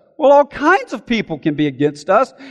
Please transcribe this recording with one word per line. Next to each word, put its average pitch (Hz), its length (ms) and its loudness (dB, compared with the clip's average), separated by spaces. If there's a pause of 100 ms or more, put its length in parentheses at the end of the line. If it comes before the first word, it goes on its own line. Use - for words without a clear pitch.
(180)
Well, 285 160 4
all 285 120 4
kinds 370 460 -2
of 233 140 -12
people 190 340 -6
can 151 160 -4
be 151 120 -2
against 143 420 -4
us, 233 240 0 (180)